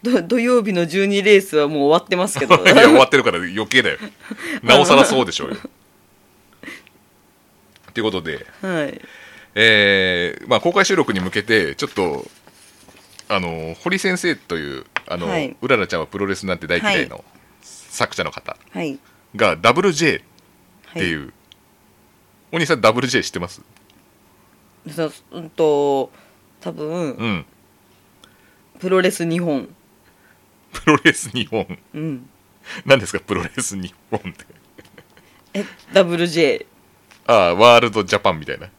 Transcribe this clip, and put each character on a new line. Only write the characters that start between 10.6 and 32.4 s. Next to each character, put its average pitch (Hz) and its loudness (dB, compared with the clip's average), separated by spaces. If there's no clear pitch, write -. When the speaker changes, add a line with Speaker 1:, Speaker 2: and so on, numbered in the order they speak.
Speaker 2:
公 175 0
開 196 2
収 190 0
録 156 0
に 95 -2
向 90 -6
け 104 -4
て、 90 0
ち - -8
ょ - -10
っ - -12
と、 82 -4
あ 101 0
の、 82 -8
堀 185 -4
先 185 -4
生 170 -2
と - -10
い 69 -10
う、 - -20
あ - -8
の、 85 -8
Speaker 1:
は 80 -4
い。 139 -8
Speaker 2:
「う 123 -8
ら 123 2
ら 95 -2
ち - -8
ゃ 87 -4
ん - -2
は 78 -6
プ 101 -12
ロ 98 -2
レ 98 -4
ス 95 -8
な 90 -2
ん - -14
て 82 -14
大 87 -2
嫌 92 -2
い」 64 -6
の 50 -16
Speaker 1:
は - -18
い。 - -20
Speaker 2:
作 - -8
者 90 -6
の 76 -8
方 - -16
Speaker 1:
は 180 -8
い。 139 -8
Speaker 2:
が、 110 2
ダ 110 2
ブ 160 0
ル 196 2
ジ 156 -2
ェ 127 2
イ - -2
っ - -8
て - -12
い 85 -2
う。 76 -6
Speaker 1:
は 67 -16
い。 - -18
Speaker 2:
お 160 -4
兄 165 0
さ - 0
ん、 113 -8
ダ 110 6
ブ 120 -2
ル 131 -4
ジ 120 -2
ェ 95 0
イ - -6
知 - -8
っ - -14
て 92 -10
ま 87 -8
す？ - -20
Speaker 1:
そ-、 156 -6
う 175 -16
ん 160 -16
と、 143 0
多 175 -12
分、 156 -8
Speaker 2:
う 110 -8
ん。 87 -6
Speaker 1:
プ 185 -8
ロ 185 2
レ 180 0
ス 170 -6
日 170 -4
本。 151 -4
Speaker 2:
プ - -10
ロ - 4
レ 165 4
ス - -8
日 117 -6
本。 98 -8
Speaker 1:
う 151 -12
ん。 139 -10